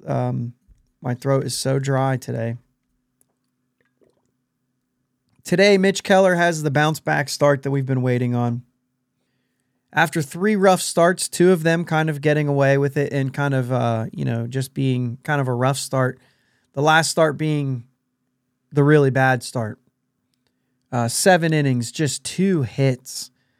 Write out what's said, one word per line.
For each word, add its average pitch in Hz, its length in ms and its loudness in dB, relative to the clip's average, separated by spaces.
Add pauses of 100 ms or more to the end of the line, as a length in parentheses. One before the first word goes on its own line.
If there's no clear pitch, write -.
um, 123 480 -4 (480)
my 123 140 -4
throat 135 300 -2
is 123 120 -8
so 135 220 -2
dry 135 380 -2
today. 117 400 -8 (2750)
Today, 196 360 4
Mitch 190 240 0
Keller 190 320 4
has 170 260 0
the 147 80 -2
bounce 151 300 0
back 147 280 -2
start 143 360 0
that 139 80 -6
we've 135 160 -2
been 131 160 0
waiting 123 320 0
on. 120 260 -2 (1300)
After 160 300 0
three 185 340 -2
rough 185 260 4
starts, 175 460 0
two 180 260 4
of 160 100 0
them 165 220 0
kind 160 220 0
of 143 140 -6
getting 151 260 2
away 139 300 2
with 139 200 -2
it 143 140 0
and 135 220 -2
kind 143 220 -2
of, 127 160 -2
uh, 117 400 -2
you 143 140 -8
know, 117 200 -4
just 131 300 -8
being 127 480 -2
kind 147 180 -2
of 127 60 -4
a 123 80 -2
rough 131 220 0
start. 131 420 -4 (540)
The 139 100 -4
last 156 260 4
start 156 260 2
being 143 520 -4 (840)
the 143 120 2
really 147 260 6
bad 127 320 2
start. - 380 -8 (1120)
Uh, 120 160 -2
seven 165 460 2
innings, 131 380 0
just 147 320 -4
two 180 380 -2
hits, - 720 -4 (280)